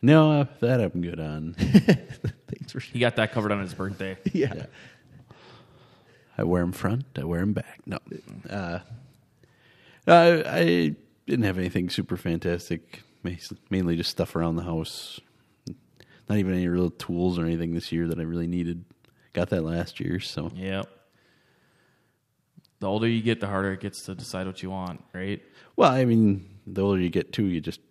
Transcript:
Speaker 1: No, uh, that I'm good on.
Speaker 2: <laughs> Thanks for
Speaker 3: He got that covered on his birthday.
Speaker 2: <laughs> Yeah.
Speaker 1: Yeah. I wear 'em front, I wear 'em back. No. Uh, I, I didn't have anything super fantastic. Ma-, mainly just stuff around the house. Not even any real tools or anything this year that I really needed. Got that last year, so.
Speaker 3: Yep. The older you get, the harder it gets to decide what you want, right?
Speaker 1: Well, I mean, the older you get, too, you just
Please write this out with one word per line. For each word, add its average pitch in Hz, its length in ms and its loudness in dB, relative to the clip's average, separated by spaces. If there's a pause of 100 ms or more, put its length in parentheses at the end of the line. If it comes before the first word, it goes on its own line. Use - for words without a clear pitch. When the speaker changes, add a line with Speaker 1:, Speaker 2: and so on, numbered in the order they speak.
Speaker 1:
No, 156 300 8
uh, 147 120 4 (160)
that 123 200 2
I'm 87 220 0
good 85 180 -6
on. 78 340 -6
Speaker 2:
<laughs> - 40 -18
Thanks - 1120 2
for 131 80 -10
Speaker 3:
He - 200 -6
got 117 160 2
that 110 160 0
covered 104 200 0
on 101 80 0
his 92 140 -8
birthday. 95 500 -8
Speaker 2:
<laughs> 185 80 -2
Yeah. 151 240 0
Speaker 1:
Yeah. 78 100 -10 (1700)
I 104 60 0
wear 87 180 2
'em 87 100 -2
front, 113 320 -4 (140)
I 69 60 -6
wear 85 160 -4
'em 101 120 0
back. - 320 -6
No. - 140 -8 (500)
Uh, 92 300 -8 (1300)
I, 170 400 8
I 165 500 2 (300)
didn't 120 180 2
have 95 140 0
anything 90 320 -2
super - 260 -4
fantastic. 85 840 -4 (200)
Ma-, 90 100 -6 (360)
mainly 92 280 0
just 85 140 -2
stuff - 240 -4
around 82 220 0
the 85 60 -4
house. 82 580 -8 (1120)
Not 104 80 2
even 92 160 2
any 90 120 2
real 87 240 2
tools 87 480 -2
or 85 60 0
anything 85 300 -2
this 85 180 -6
year 82 160 0
that 82 100 -4
I 85 40 -4
really 85 240 -4
needed. 87 380 -4 (500)
Got 87 160 -2
that 85 140 0
last 85 360 -4
year, - 180 -4
so. 80 360 -8
Speaker 3:
Yep. 95 320 -6 (1900)
The 101 100 -6
older 107 180 2
you 117 140 2
get, 113 200 0
the 98 60 -4
harder 98 280 -2
it 92 60 -10
gets - 260 -10
to 95 80 -10
decide 92 320 -8
what 92 160 -10
you 92 80 -8
want, 92 420 -10
right? 95 300 -8 (340)
Speaker 1:
Well, 160 160 6
I 131 140 2
mean, 107 420 4 (180)
the 95 160 -4
older 98 200 2
you 87 80 0
get, 85 240 -2
too, 113 100 0
you 90 160 0
just - 200 -10 (100)